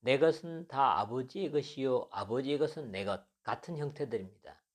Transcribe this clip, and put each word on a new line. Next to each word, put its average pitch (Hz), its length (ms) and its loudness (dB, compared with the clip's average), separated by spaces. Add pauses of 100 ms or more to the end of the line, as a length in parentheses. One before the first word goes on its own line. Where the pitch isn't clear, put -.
"내 131 180 4
것은 165 480 2
다 123 320 4
아버지의 131 520 -2
것이요, 135 600 0
아버지의 123 460 -2
것은 151 340 -2
내 95 140 -4
것" 95 200 -2 (180)
같은 151 340 -4
형태들입니다. 120 840 -6 (120)